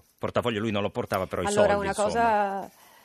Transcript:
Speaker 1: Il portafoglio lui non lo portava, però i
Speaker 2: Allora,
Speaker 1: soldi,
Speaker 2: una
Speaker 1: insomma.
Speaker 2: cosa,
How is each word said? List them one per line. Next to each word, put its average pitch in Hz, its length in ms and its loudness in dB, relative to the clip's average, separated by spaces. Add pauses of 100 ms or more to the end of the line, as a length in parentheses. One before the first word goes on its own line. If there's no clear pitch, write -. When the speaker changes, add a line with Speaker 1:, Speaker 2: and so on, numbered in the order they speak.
Speaker 1:
Il - 140 -20
portafoglio 110 420 -2
lui 113 100 -2
non 101 120 0
lo 104 80 -2
portava, 101 360 -2
però 92 160 -4
i 90 40 0
Speaker 2:
Allora, 202 260 4
Speaker 1:
soldi, 202 80 2
Speaker 2:
una 196 80 -4
Speaker 1:
insomma. 202 220 0
Speaker 2:
cosa, 208 600 0 (340)